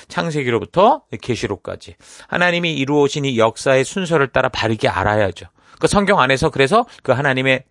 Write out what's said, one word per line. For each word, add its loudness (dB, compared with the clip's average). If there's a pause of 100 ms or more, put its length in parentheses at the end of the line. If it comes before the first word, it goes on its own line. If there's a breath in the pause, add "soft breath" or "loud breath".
창세기로부터 0 (180)
계시록까지 -8 (320 loud breath)
하나님이 0
이루어진 0
이 -2
역사의 2
순서를 -2
따라 0
바르게 -2
알아야죠. -2 (320 soft breath)
그 2
성경 2
안에서 2
그래서 2 (160 loud breath)
그 2
하나님의 0